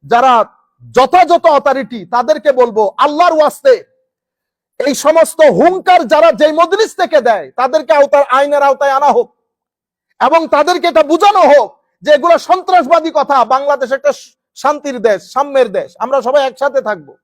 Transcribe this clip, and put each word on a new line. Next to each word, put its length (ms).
যারা 400
যথাযথ 540
অথরিটি, 600
তাদেরকে 460
বলবো, 460
আল্লাহর 360
ওয়াস্তে 500
এই 80
সমস্ত 460
হুঙ্কার 680
যারা 240
যেই 200
মজলিস 440
থেকে 260
দেয়, 300
তাদেরকে 420
আওতার, 300
আইনের 400
আওতায় 280
আনা 140
হোক 300
এবং 200
তাদেরকে 400
এটা 160
বোঝানো 360
হোক 400
যে 100
এগুলো 260
সন্ত্রাসবাদী 760
কথা। 320
বাংলাদেশ 460
একটা 200
শ-, 200
শান্তির 440
দেশ, 340
সাম্যের 380
দেশ, 280
আমরা 220
সবাই 260
একসাথে 340
থাকবো। 420